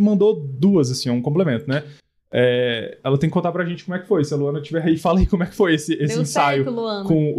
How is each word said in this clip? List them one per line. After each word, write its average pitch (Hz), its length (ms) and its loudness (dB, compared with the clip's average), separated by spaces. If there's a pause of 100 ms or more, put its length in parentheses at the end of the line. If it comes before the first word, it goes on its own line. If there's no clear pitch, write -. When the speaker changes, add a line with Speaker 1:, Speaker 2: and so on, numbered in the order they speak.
Speaker 1:
mandou 208 340 4
duas, 143 560 2
assim, 131 200 -4
um 123 100 0
complemento, 147 480 -2
né? 147 160 -2 (480)
É, 123 680 0
ela 139 160 0
tem 160 100 0
que 156 60 -2
contar 175 160 0
pra 175 140 -4
gente 170 200 -8
como 180 120 -6
é - 40 -6
que - 60 -14
foi. 165 180 0
Se 147 80 -4
a 147 40 -2
Luana 143 240 -2
tiver 156 240 -4
aí, 165 120 2
<laughs> - 20 -8
fala 175 200 2
aí 180 80 6
como 175 160 -2
é 175 40 -2
que - 80 -16
foi 175 200 2
esse, 151 200 -2
esse 147 200 -2
Speaker 2:
Deu 233 80 -2
Speaker 1:
ensaio 143 420 0
Speaker 2:
certo, 240 120 -4
Luana. 214 320 -6
Speaker 1:
com 151 300 2